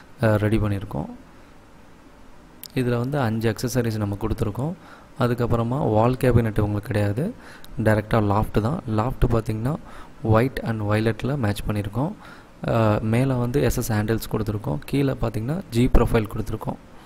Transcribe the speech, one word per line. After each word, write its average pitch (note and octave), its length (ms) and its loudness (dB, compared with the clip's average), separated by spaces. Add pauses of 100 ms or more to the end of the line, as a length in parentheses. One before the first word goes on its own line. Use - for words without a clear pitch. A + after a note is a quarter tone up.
(240)
ஆ, G#2+ 120 6
ready G#2+ 220 2
பண்ணியிருக்கோம். G#2 520 -2 (1700)
இதுல A#2+ 220 0
வந்து C#3 220 -2
அஞ்சு A2 320 0
accessories A2+ 460 -2
நம்ம G2+ 240 -2
கொடுத்துருக்கோம். A2 520 -2 (460)
அதுக்கப்புறமா A#2+ 720 0
wall A2+ 220 4
cabinet A#2 460 2
உங்களுக்கு G#2 220 0
கிடையாது, G#2 520 0 (500)
டைரக்டா G#2+ 400 2
loft G#2 380 2
தான். A#2+ 180 0 (100)
Loft A2 380 0
பார்த்தீங்கன்னா, A2+ 480 0 (480)
white A2+ 400 4
and A2+ 180 -2
violet-ல A2 560 0
மேட்ச் G#2 300 -2
பண்ணியிருக்கோம். A2 460 -2 (540)
ஆ, A2+ 340 2
மேல B2+ 340 2
வந்து A#2+ 260 0
எஸ் A#2+ 160 2
எஸ் A#2 160 -2
handles G#2+ 380 0
கொடுத்துருக்கோம். G#2+ 540 -4
கீழே C3+ 260 0
பார்த்தீங்கன்னா, A#2+ 500 -4 (100)
ஜி A#2+ 220 2
profile A2+ 420 6
கொடுத்துருக்கோம். G#2+ 400 -6 (300)